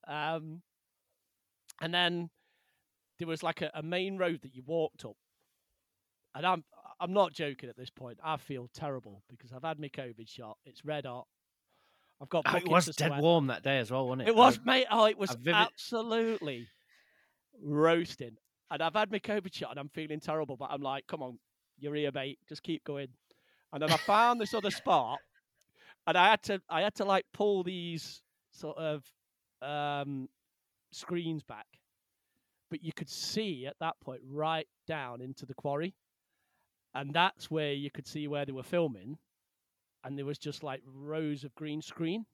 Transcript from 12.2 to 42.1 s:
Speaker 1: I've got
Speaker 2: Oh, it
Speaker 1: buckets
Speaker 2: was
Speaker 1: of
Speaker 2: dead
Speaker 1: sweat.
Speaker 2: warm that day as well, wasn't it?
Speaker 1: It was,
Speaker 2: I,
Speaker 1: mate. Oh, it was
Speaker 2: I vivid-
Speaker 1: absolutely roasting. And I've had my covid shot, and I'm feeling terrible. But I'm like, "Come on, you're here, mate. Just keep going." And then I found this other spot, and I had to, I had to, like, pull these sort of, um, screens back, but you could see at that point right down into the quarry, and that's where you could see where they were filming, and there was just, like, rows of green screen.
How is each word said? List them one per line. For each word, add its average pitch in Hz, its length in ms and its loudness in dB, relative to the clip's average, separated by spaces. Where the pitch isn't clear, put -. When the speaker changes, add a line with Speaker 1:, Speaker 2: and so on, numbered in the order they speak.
Speaker 1:
I've 139 80 -16
got 160 160 2
Speaker 2:
Oh, - 60 6
it - 20 4
Speaker 1:
buckets 180 160 2
Speaker 2:
was 165 200 6
Speaker 1:
of 151 60 -8
Speaker 2:
dead 151 140 2
Speaker 1:
sweat. 143 120 0
Speaker 2:
warm 165 260 8
that 113 160 -2
day 135 160 4
as 113 120 -2
well, 131 160 2
wasn't 127 160 -2
it? - 60 4
Speaker 1:
It 226 60 6
was, 240 240 10
Speaker 2:
I, - 60 -14
Speaker 1:
mate. 254 240 4
Oh, 220 160 6
it 220 120 4
was 196 140 -2
Speaker 2:
I 123 40 -2
vivid- 135 200 2
Speaker 1:
absolutely 220 1120 0
roasting. 151 760 2
And 151 100 -4
I've 160 120 0
had 214 180 2
my 214 80 -2
covid 196 340 -4
shot, 123 180 -8
and 139 80 -10
I'm 143 100 -8
feeling 156 300 -8
terrible. 151 380 -2
But 139 140 -8
I'm 143 100 -4
like, 135 260 -4
"Come 160 140 -6
on, 127 160 -10
you're 147 180 -6
here, 147 180 0
mate. 135 340 -6
Just 151 160 -14
keep 160 200 -4
going." 143 240 -6
And 147 100 -4
then 156 80 2
I 160 60 4
found 233 420 4
this 208 140 -4
other 208 180 0
spot, 139 480 2
and 170 100 4
I 180 120 10
had 214 140 6
to, 196 260 -4
I 165 120 0
had 208 140 0
to, 202 100 -2
like, 196 280 4
pull 202 300 2
these 170 580 -8
sort 151 260 -10
of, 151 260 -4
um, 143 680 -4
screens 165 520 -6
back, 110 220 -16
but - 140 -10
you 160 100 -8
could - 160 -10
see 180 560 -6
at 139 140 -10
that 160 200 -4
point 131 280 -12
right 156 400 -2
down 127 340 -6
into 131 260 -12
the 135 80 -10
quarry, 151 400 -4
and 139 200 -6
that's 175 360 2
where 151 240 0
you 143 160 -4
could - 180 -12
see 151 200 -6
where 143 180 -2
they 139 60 -8
were 131 120 -8
filming, 139 540 0
and 139 140 -8
there 139 80 -6
was 143 120 -4
just, - 260 -8
like, 135 220 -6
rows 147 580 -6
of 139 120 -12
green 156 260 -6
screen. 175 520 -6